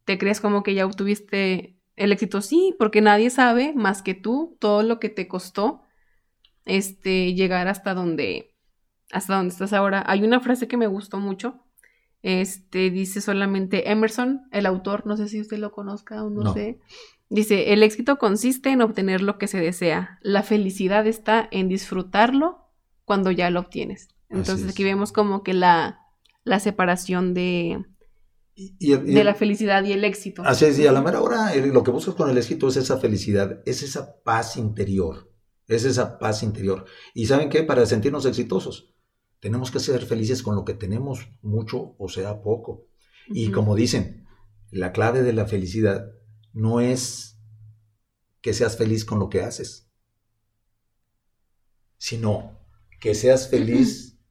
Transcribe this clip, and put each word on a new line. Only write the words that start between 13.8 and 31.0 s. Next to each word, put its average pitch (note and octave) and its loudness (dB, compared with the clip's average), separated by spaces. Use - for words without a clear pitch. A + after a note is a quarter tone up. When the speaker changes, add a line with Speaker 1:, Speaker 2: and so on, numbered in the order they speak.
Speaker 1:
Emerson, A#3 0
el G3+ 0
autor, F#3+ -2
no G#3 -2
sé G#3 -4
si G#3+ -6
usted G#3+ -8
lo G#3 -8
conozca G#3 -12
o G#3+ -6
no G#3 -4
Speaker 2:
No. G3+ 0
Speaker 1:
sé. G#3+ -6
Dice, G#3 2
"El G#3+ 8
éxito A#3+ 2
consiste A#3 0
en C4 4
obtener F#3+ 2
lo G3+ -2
que G3+ -4
se F#3+ -4
desea. F3 -2
La G3+ 0
felicidad G3+ 2
está A3 0
en F#3+ 0
disfrutarlo G#3 0
cuando F#3+ 2
ya F3 2
lo F3 0
obtienes". F3 -8
Speaker 2:
Así F#3+ -4
Speaker 1:
Entonces, F#3+ -2
Speaker 2:
es. F#3+ -6
Speaker 1:
aquí G3 -2
vemos G3 0
como G3+ 0
que F#3 -2
la, F3 4
la F#3+ 2
separación F3+ 0
de, F3+ -2
Speaker 2:
Y, F#3+ -20
y - 4
el, E3+ 2
y - 2
Speaker 1:
de G#3 8
Speaker 2:
el G#3 6
Speaker 1:
la G3+ 4
felicidad G#3 2
y G3+ -2
el G3 0
éxito. F#3+ -6
Speaker 2:
Así - 6
es, C#3+ 6
y D3 8
a C3+ 6
la C3+ 4